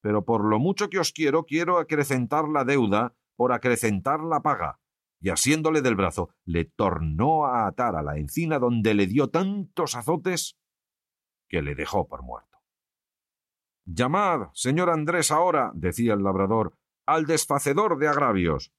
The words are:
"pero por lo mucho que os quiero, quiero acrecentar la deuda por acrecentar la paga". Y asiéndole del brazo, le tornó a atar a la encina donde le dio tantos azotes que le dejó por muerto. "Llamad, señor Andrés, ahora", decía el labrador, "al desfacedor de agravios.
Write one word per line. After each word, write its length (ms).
"pero 240
por 200
lo 140
mucho 300
que 100
os 140
quiero, 320
quiero 340
acrecentar 720
la 160
deuda 500
por 160
acrecentar 680
la 200
paga". 400
Y 80
asiéndole 540
del 120
brazo, 360
le 200
tornó 800
a 220
atar 260
a 80
la 140
encina 420
donde 360
le 120
dio 240
tantos 640
azotes 640
que 120
le 140
dejó 340
por 140
muerto. 260
"Llamad, 720
señor 360
Andrés, 400
ahora", 440
decía 400
el 80
labrador, 560
"al 220
desfacedor 720
de 80
agravios. 720